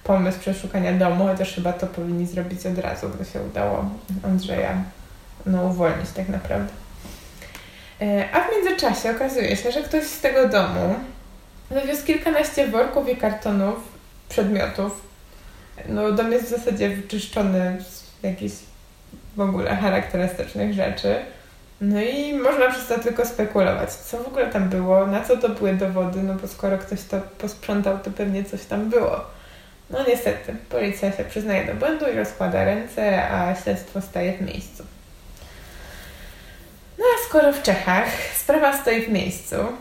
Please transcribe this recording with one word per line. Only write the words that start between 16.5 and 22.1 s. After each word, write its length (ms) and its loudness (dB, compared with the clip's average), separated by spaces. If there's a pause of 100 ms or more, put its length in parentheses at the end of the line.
zasadzie 320 0
wyczyszczony 840 0 (140)
z 340 -18
jakichś 300 -4 (800)
w 40 -2
ogóle 360 0
charakterystycznych 960 0
rzeczy. 400 0 (680)
No 220 2
i 320 -2